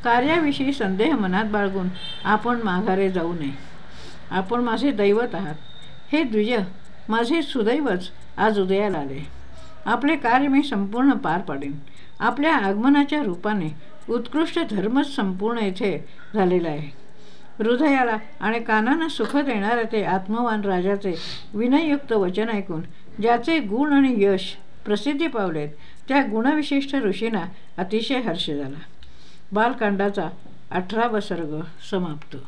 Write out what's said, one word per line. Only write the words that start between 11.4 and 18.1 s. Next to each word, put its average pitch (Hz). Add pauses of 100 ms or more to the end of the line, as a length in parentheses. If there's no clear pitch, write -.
आपल्या 285
आगमनाच्या 277
रूपाने 180 (200)
उत्कृष्ट 285 (120)
धर्मच 233
संपूर्ण 202
येथे 196 (280)
झालेला 180
आहे. 147 (720)
हृदयाला 247 (220)